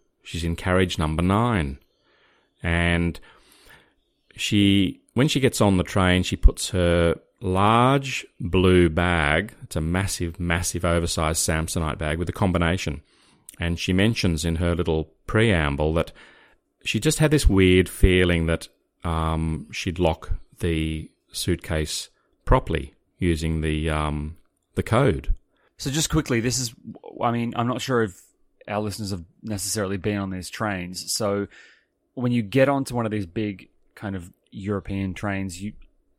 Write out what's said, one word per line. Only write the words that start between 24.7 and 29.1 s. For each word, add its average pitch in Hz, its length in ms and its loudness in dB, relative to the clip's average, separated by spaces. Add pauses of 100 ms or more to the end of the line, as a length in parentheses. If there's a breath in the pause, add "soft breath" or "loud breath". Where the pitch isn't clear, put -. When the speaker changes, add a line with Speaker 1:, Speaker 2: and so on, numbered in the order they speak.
Speaker 1:
the 92 80 -2
code. 110 500 0 (440)
Speaker 2:
So 139 140 -6
just 151 180 -2
quickly, 147 300 0
this 120 200 -2
is, 120 140 -6 (480)
I 117 100 2
mean, 117 240 -2
I'm 117 120 -2
not 120 140 -4
sure 123 220 0
if 101 160 -6 (480)
our 104 140 -2
listeners 104 300 -6